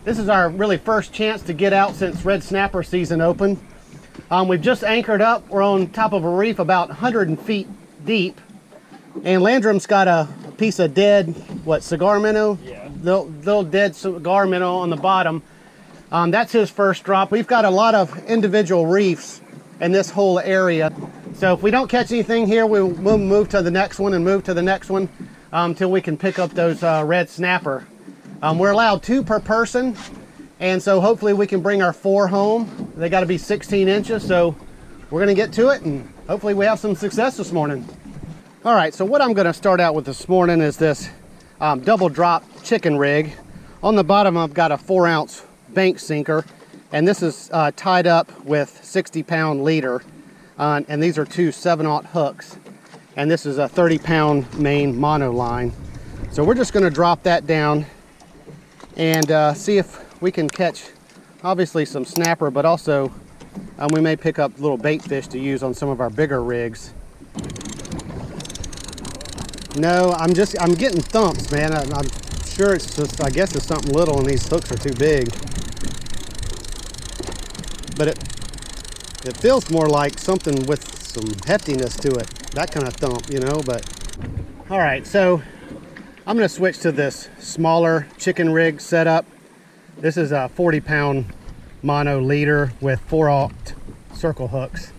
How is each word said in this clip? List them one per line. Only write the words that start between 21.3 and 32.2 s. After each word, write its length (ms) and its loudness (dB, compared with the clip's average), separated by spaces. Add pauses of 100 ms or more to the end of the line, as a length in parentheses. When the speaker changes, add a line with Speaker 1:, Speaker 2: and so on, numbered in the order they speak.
Speaker 1:
So 180 2
if 100 0
we 80 4
don't 180 2
catch 220 0
anything 360 0
here, 180 4
we'll, 240 4
we'll 300 2
move 320 2
to 100 2
the 100 0
next 280 0
one 160 0
and 100 0
move 200 2
to 100 -2
the 80 0
next 260 -2
one, 220 -2 (420)
um, 220 0
till 160 0
we 100 2
can 160 -4
pick 220 -2
up 140 -2
those, 320 0
uh, 200 2
red 240 0
snapper. 560 -4 (560)
Um, 160 0
we're 140 4
allowed 320 4
two 220 0
per 160 0
person, 560 0 (640)
and 200 0
so 200 4
hopefully 320 2
we 140 2
can 140 0
bring 220 2
our 100 4
four 360 2